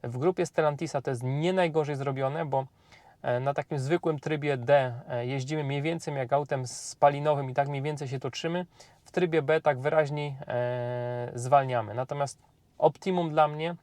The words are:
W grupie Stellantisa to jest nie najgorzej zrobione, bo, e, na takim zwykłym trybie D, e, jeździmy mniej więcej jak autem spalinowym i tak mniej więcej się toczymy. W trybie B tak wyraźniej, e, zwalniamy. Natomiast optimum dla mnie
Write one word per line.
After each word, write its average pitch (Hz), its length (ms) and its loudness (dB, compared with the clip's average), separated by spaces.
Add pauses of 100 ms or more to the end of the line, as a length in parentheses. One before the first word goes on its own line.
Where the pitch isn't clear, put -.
W 123 160 -6
grupie 175 280 2
Stellantisa 147 560 0
to - 80 -2
jest 123 140 -2
nie 147 280 0
najgorzej 156 440 2
zrobione, 135 480 -2
bo, 135 220 -2 (560)
e, 123 180 0
na 139 140 0
takim 147 240 -4
zwykłym 156 400 0
trybie 147 380 -2
D, 127 380 4 (140)
e, 123 180 -2
jeździmy 139 380 -2
mniej 139 180 -2
więcej 160 320 -4
jak 131 180 -2
autem 143 340 0
spalinowym 143 840 2
i 131 40 -8
tak 139 140 0
mniej 139 140 -4
więcej 143 260 -4
się 131 100 -6
toczymy. 170 480 -4 (380)
W - 60 -20
trybie 165 320 2
B 156 180 2
tak 135 200 2
wyraźniej, 147 560 0 (100)
e, 123 880 -4
zwalniamy. 123 600 2
Natomiast 135 440 -6 (400)
optimum 170 520 2
dla 151 180 4
mnie 156 340 -4